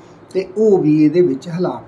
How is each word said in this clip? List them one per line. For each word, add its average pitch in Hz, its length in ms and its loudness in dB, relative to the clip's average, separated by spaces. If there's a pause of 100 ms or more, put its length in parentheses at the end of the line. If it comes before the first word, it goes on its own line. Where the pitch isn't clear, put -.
(340)
ਤੇ 190 220 -6
ਉਹ 208 220 4
ਵੀ 151 260 2
ਇਹਦੇ 156 160 2
ਵਿੱਚ 135 280 -2
ਹਲਾਕ 165 400 -6